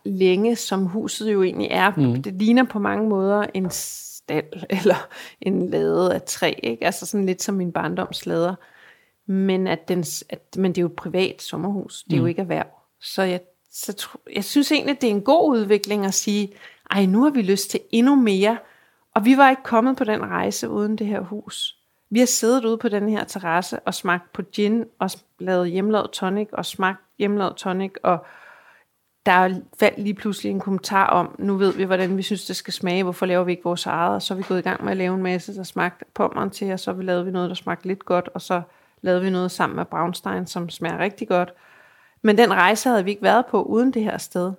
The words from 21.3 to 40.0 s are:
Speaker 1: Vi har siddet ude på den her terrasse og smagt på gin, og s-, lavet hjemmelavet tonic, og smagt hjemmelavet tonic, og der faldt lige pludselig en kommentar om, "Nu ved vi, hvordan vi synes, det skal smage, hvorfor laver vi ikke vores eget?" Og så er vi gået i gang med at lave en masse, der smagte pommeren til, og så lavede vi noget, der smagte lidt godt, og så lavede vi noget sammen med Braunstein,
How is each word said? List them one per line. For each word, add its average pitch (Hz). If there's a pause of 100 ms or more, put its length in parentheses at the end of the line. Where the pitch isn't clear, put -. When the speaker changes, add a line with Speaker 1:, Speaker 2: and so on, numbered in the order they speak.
Speaker 1:
Vi 208
har 254
siddet 240
ude 226
på 226
den 202
her 214
terrasse 180
og -
smagt 180
på -
gin, 208 (140)
og 190
s-, - (160)
lavet 180
hjemmelavet 202
tonic, 196
og -
smagt 190 (200)
hjemmelavet 202
tonic, 190 (120)
og 170 (1000)
der 185 (240)
faldt 208
lige 208
pludselig 202
en 196
kommentar 196
om, -
"Nu 196
ved 190
vi, 190
hvordan 185
vi 190
synes, 185
det 185
skal -
smage, 185
hvorfor 180
laver 180
vi 180
ikke 175
vores 175
eget?" 170
Og 190
så 196
er 185
vi 190
gået 185
i -
gang -
med 202
at 190
lave 185
en 190
masse, 180
der 190
smagte -
pommeren -
til, 196
og 190
så 190
lavede 185
vi 190
noget, 180
der 185
smagte 175
lidt 196
godt, 175
og 180
så 180 (400)
lavede 180
vi 190
noget 180
sammen -
med 165
Braunstein, 175